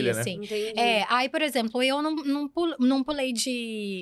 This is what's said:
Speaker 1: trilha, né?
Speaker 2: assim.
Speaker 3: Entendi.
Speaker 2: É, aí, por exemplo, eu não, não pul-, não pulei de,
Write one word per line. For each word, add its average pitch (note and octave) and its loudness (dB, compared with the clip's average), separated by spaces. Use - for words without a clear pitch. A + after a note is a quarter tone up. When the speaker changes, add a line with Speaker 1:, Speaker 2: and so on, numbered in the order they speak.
Speaker 1:
trilha, A#3+ 2
né? A2 -2
Speaker 2:
assim. E3+ -2
Speaker 3:
Entendi. G#3+ -4
Speaker 2:
É, A3+ 4
aí, B3 2
por D#4 -2
exemplo, B3 0
eu C4+ 2
não, D#4 0
não C#4+ 0
pul-, E4 0
não C4 4
pulei C4 -2
de, A3 -4